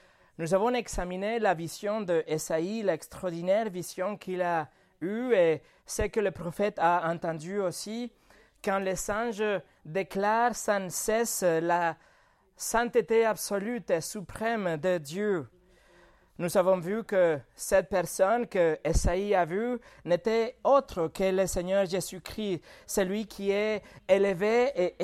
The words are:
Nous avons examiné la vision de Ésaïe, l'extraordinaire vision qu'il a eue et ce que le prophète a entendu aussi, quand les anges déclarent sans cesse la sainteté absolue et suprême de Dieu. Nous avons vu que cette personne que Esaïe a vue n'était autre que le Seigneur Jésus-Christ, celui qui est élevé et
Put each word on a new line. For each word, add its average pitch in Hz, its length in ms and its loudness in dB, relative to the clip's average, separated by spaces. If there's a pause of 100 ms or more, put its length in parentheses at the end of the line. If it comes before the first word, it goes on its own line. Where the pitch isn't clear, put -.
(380)
Nous 165 160 -2
avons 208 160 4
examiné 202 680 -4
la 208 160 2
vision 202 460 -6
de 170 260 0
Ésaïe, 170 560 -2
l'extraordinaire 185 840 -2
vision 185 480 -6
qu'il 180 260 -4
a 170 260 0 (320)
eue 226 340 -2
et 165 280 4 (220)
ce - 180 -4
que 214 180 -2
le 202 100 2
prophète 175 480 -4
a 170 320 4
entendu 170 500 -4
aussi, 220 500 -4 (540)
quand 196 140 0
les 190 320 -2
anges 208 500 -2 (240)
déclarent 202 720 0
sans 196 340 -2
cesse 220 520 -2
la 170 540 2 (600)
sainteté 226 680 2
absolue 208 640 -2
et 170 120 2
suprême 202 800 -4
de 180 200 2
Dieu. 165 500 -2 (920)
Nous 170 160 0
avons 185 220 4
vu 190 240 -4
que 175 380 2 (160)
cette - 320 2
personne 196 580 0
que 165 380 2
Esaïe 180 500 2
a 180 100 4
vue 226 360 -4 (240)
n'était 220 580 0
autre 240 460 2
que 190 160 -2
le 190 240 2
Seigneur 190 360 0
Jésus-Christ, 185 800 -6 (240)
celui 202 400 -2
qui 196 240 -6
est 208 320 0 (260)
élevé 196 680 4
et 175 280 0